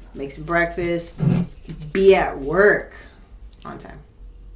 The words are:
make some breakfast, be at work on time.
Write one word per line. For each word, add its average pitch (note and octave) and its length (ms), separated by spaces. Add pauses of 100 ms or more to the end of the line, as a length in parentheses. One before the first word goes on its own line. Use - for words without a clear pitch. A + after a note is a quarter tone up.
(160)
make C#3 160
some D#3 140
breakfast, E3+ 680 (760)
be F#3+ 240
at D3 240
work F3 540 (720)
on - 140
time. - 200 (560)